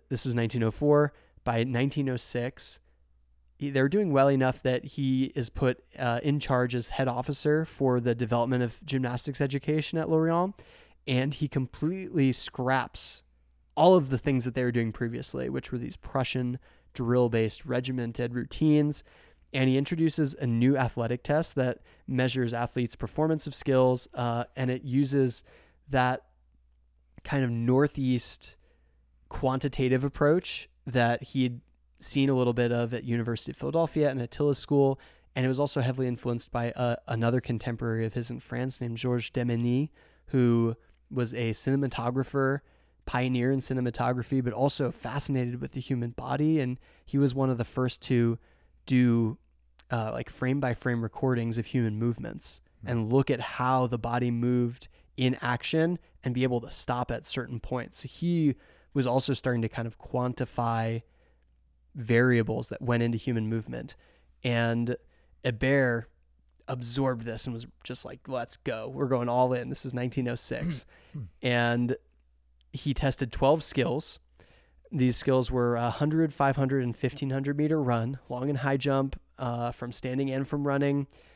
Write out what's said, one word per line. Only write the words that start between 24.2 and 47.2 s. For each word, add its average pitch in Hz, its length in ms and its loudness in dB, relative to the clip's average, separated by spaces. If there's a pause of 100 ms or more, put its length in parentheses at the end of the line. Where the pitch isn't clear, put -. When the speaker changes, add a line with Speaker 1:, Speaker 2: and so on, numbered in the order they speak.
Speaker 1:
and 127 120 -2
it 127 140 -4
uses 135 600 2 (420)
that 131 360 0 (1000)
kind 135 220 0
of 120 40 0
Northeast 127 1080 0 (720)
quantitative 131 760 0
approach 147 640 0 (180)
that 120 380 2
he'd 127 380 -2 (380)
seen 139 300 2
a 135 60 4
little 123 180 4
bit 120 180 2
of 120 220 0
at 117 100 -6
University 117 480 -2
of - 60 -14
Philadelphia 151 520 0
and 131 120 -2
Attila 143 340 0
School, 139 440 2 (360)
and 127 100 0
it 131 40 2
was 131 100 0
also 143 220 0
heavily 127 260 0
influenced 120 440 -4
by, 120 200 -2
uh, 120 240 -2 (120)
another 117 340 2
contemporary 113 640 -4
of 110 80 -6
his 117 180 -6
in 120 80 -8
France 127 420 -8
named 117 160 -6
Georges 123 340 -2
Demeny, 120 580 0 (380)
who 117 480 4 (360)
was 123 220 -4
a 117 180 -2
cinematographer, 135 1080 0 (460)
pioneer 127 460 2
in 135 80 2
cinematography, 127 840 0
but 120 100 -2
also 131 380 0
fascinated 127 720 -4
with 135 100 -8
the - 80 -8
human 120 320 -4
body. 139 480 0
And 127 180 -2 (280)
he - 120 -2
was 139 160 4